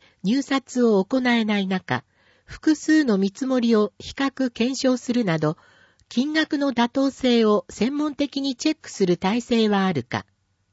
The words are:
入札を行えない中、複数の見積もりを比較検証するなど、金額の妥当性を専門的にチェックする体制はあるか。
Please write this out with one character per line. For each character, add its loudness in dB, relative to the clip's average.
入 0
札 -2
を 4
行 -2
え 2
な 0
い -2
中、 -4
複 -2
数 2
の 2
見 0
積 -8
も 0
り 2
を 2
比 -14
較 -2
検 -4
証 2
す -6
る 0
な 0
ど、 -2
金 -2
額 0
の 0
妥 0
当 0
性 2
を 2
専 -4
門 -2
的 -4
に -4
チ -2
ェ 0
ッ -8
ク -20
す -2
る 2
体 -2
制 0
は 2
あ 2
る -4
か。 -6